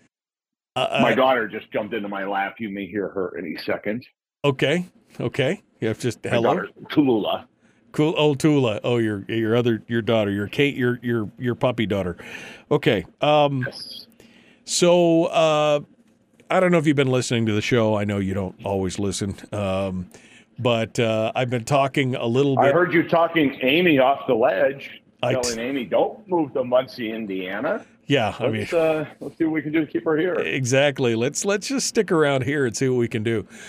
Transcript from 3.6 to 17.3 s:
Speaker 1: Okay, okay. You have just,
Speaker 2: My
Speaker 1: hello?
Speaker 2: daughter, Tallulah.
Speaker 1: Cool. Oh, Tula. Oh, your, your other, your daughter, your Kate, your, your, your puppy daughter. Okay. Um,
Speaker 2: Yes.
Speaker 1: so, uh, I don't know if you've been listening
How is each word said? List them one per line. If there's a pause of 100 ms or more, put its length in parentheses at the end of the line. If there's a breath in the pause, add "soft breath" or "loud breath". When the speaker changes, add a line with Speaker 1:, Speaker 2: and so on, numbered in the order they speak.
Speaker 1:
Okay, (340)
okay. (180)
You
have
just,
Speaker 2:
My
Speaker 1:
hello?
Speaker 2:
daughter, (200)
Tallulah. (460 soft breath)
Speaker 1:
Cool.
Oh,
Tula.
Oh,
your,
your
other,
your
daughter,
your
Kate,
your,
your,
your
puppy
daughter. (520 loud breath)
Okay. (160)
Um,
Speaker 2:
Yes. (580 soft breath)
Speaker 1:
so,
uh, (720)
I
don't
know
if
you've
been
listening